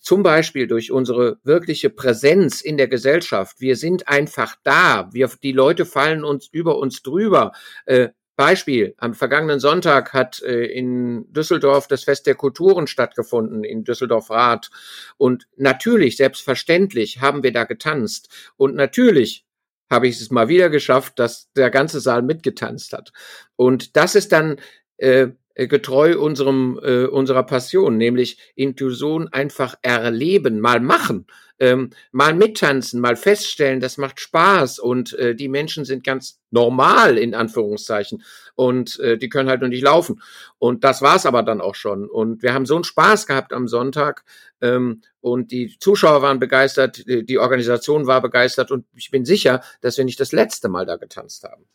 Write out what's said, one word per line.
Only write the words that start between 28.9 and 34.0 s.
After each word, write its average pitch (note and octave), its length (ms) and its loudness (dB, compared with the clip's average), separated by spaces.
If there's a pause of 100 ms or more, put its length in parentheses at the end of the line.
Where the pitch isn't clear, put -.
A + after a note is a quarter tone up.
einfach C3+ 520 -6
erleben, A#2+ 800 0
mal A#2+ 200 2
machen, C3 460 -2 (320)
ähm, B2+ 320 2 (220)
mal D3 220 4
mittanzen, D#3+ 640 0
mal A#2+ 160 0
feststellen, C#3+ 640 0
das B2+ 160 -8
macht C3+ 240 -8